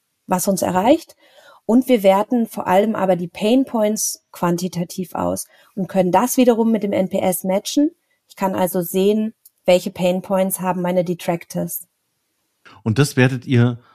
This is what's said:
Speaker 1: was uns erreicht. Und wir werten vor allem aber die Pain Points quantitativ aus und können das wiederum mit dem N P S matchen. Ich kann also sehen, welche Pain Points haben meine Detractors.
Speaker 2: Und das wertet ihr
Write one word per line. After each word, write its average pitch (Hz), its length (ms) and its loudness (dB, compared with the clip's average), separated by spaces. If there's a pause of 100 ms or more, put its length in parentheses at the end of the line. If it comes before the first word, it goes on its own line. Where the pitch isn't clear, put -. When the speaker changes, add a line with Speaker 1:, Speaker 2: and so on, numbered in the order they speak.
(260)
Speaker 1:
was 185 220 -2
uns 190 140 0
erreicht. 190 520 0 (560)
Und 254 160 4
wir 240 160 2
werten 208 460 2
vor - 180 -10
allem 208 300 2
aber 185 180 0
die 175 140 -6
Pain 240 360 0
Points 214 680 -4
quantitativ 175 840 -4
aus 90 320 -4 (300)
und 185 100 -4
können 185 240 0
das 196 260 2
wiederum 226 360 4
mit 214 100 0
dem 202 100 -2
N 190 160 0
P 190 120 -4
S 185 240 -2
matchen. 214 480 0 (360)
Ich - 60 -20
kann 190 220 -4
also 185 260 -2
sehen, 208 520 0 (320)
welche 180 260 2
Pain 180 280 -2
Points 190 380 -2
haben 180 240 -4
meine 180 220 0
Detractors. 175 840 -6 (960)
Speaker 2:
Und 113 160 -2
das 143 180 2
wertet 127 300 2
ihr 120 320 2 (160)